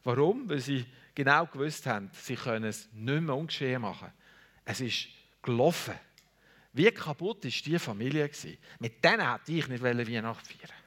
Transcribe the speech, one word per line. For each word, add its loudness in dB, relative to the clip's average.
Warum? 4
Weil 0
sie -2
genau 6
gewusst -6
haben, -2
sie -8
können -2
es -6
nicht -2
mehr -2
ungeschehen -2
machen. -8
Es -6
ist -4
gelaufen. 2
Wie 6
kaputt -6
ist -6
die 0
Familie -2
gewesen? -12
Mit -6
denen 4
hätte -6
ich 0
nicht -6
Weihnachten 2
feiern -8